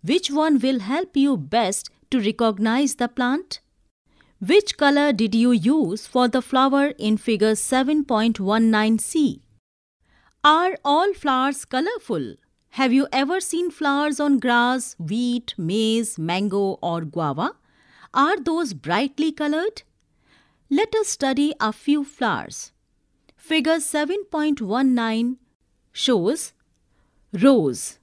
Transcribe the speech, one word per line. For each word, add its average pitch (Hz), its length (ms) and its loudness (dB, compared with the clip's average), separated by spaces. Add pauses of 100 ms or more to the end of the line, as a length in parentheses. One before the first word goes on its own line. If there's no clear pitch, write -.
Which 277 300 0
one 302 260 2
will 254 220 0
help 294 360 -4
you 277 200 2
best 190 540 -2 (200)
to 254 100 2
recognize 220 760 0
the 240 100 -2
plant? 254 540 -4 (840)
Which 381 320 2
color 285 360 2
did 214 240 0
you 240 160 4
use 220 560 0
for 247 180 2
the 247 160 0
flower 277 460 2 (100)
in 214 200 0
figure 220 360 2
seven 262 500 0
point 220 360 0
one 214 280 2
nine 220 300 2
C? - 440 -2 (1000)
Are 320 400 4
all 330 300 2
flowers 269 500 -2
colorful? 254 720 -4 (340)
Have 262 220 0
you 269 200 2
ever 285 280 -2
seen 349 320 -4
flowers 294 480 -2
on 285 180 2
grass, 247 580 0
wheat, 240 640 -4
maize, 220 580 -2
mango 190 640 -2
or 170 200 -4
guava? 160 560 -4 (580)
Are 320 240 2
those 320 340 -4
brightly 269 600 -2
colored? 311 500 -4 (880)
Let 427 240 0
us 427 140 0
study 277 520 -2
a 214 120 -2
few 285 320 -2
flowers. - 680 -6 (800)
Figure 320 320 2
seven 311 500 -4
point 302 300 -2
one 247 340 0
nine 233 440 -2 (520)
shows 226 640 0 (800)
rose. 190 720 2